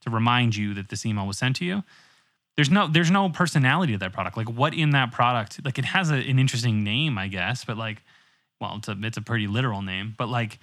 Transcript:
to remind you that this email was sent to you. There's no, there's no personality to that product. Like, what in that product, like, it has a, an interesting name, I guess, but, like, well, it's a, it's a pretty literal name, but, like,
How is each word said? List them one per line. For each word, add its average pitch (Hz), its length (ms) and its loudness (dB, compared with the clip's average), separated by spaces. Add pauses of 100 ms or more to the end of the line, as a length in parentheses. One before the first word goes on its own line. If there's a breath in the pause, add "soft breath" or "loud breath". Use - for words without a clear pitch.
to 123 100 -6
remind 117 440 4
you 104 200 -2
that 101 140 -8
this 104 140 -8
email 104 220 -2
was 98 140 -4
sent 131 160 0
to 175 100 -4
you. 190 180 -2 (720 soft breath)
There's 143 140 4
no, 196 160 4
there's 160 240 4
no 196 200 4
personality 151 640 2
to 101 60 0
that 95 140 -4
product. 92 240 -6
Like, 110 120 -4
what 127 260 0
in 151 160 2
that 131 200 2
product, 120 540 0
like, 139 140 -4
it 131 60 -2
has 185 260 2
a, 147 40 2
an 131 220 2
interesting 120 460 2
name, 120 340 0
I 95 100 -4
guess, 95 380 -4
but, 120 120 -6
like, 110 260 -8 (580 soft breath)
well, 95 160 -8
it's 107 100 -10
a, 107 140 -6
it's 110 160 -4
a 113 40 -6
pretty 107 260 -2
literal 107 340 0
name, 98 340 -6
but, 120 140 -4
like, 117 340 -4